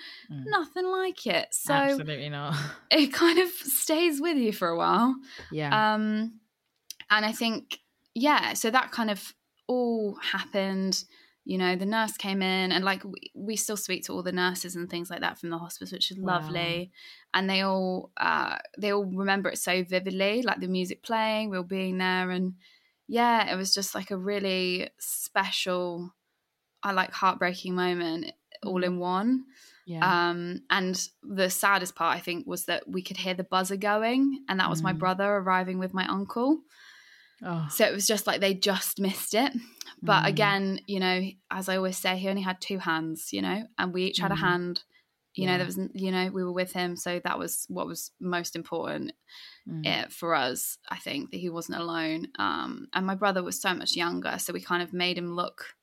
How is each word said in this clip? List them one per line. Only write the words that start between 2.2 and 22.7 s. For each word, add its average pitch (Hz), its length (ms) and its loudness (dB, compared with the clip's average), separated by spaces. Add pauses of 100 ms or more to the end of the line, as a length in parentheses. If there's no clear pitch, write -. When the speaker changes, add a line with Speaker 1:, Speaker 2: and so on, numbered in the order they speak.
Speaker 1:
not. 147 260 -2 (180)
<laughs> - 180 -8
Speaker 2:
it 285 220 6
kind 339 260 6
of 359 120 4
stays 320 720 2
with 330 160 2
you 233 160 4
for 180 160 0
a 170 80 0
while. 180 380 6 (360)
Speaker 1:
Yeah. 151 220 -2
Speaker 2:
Um, 214 680 2 (680)
and 214 160 4
I 214 60 0
think, 226 480 -2 (340)
yeah, 254 400 4
so - 160 0
that 254 220 2
kind 220 180 0
of - 240 -6 (320)
all 233 500 2
happened. 190 880 0 (400)
You 185 140 -2
know, 185 160 4
the 185 120 -2
nurse 220 300 0
came 196 260 -2
in 185 280 2
and, 180 140 2
like, 190 200 0
we, - 300 -14
we 208 220 -6
still 214 200 -2
speak - 280 -4
to - 80 -6
all 185 100 -2
the 180 100 -4
nurses 180 440 0
and 175 120 -4
things 175 220 -6
like 170 100 -8
that 170 180 -4
from 170 120 -8
the 165 80 -4
hospice, 175 320 -12
which 190 220 -2
is 185 60 -10
Speaker 1:
Wow. 185 200 2
Speaker 2:
lovely. 170 540 -2 (420)
And 190 160 2
they 190 120 4
all, 190 540 0
uh, - 420 2 (200)
they 202 140 0
all 202 120 2
remember 196 460 0
it - 80 -6
so 185 240 0
vividly, 190 600 0
like, 208 180 0
the 185 80 -4
music 185 340 -2
playing, 220 480 0
we 190 60 -2
all 180 80 -2
being 185 340 -2
there. 185 320 0
And 185 240 -2 (540)